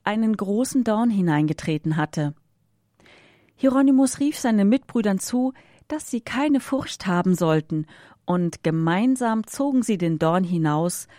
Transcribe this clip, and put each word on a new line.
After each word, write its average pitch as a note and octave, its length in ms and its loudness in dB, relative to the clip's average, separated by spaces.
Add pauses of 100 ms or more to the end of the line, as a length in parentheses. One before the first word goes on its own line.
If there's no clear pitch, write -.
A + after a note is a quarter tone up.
einen A3 340 0
großen A3 460 -2
Dorn A3+ 280 0
hineingetreten D#3 840 0
hatte. D3+ 380 -4 (1200)
Hieronymus C4+ 640 4
rief C#4 200 -2
seinen G#3 300 2
Mitbrüdern G#3 500 0
zu, B3+ 340 -2 (360)
dass D4+ 220 -8
sie A#3 120 -4
keine C#4 380 0
Furcht - 460 -6
haben F3+ 280 2
sollten, D#3 520 0 (380)
und F3 380 -2
gemeinsam A3 840 0
zogen C#4 360 0
sie G#3+ 160 0
den E3 200 0
Dorn E3+ 260 2
hinaus, E3 640 -2 (100)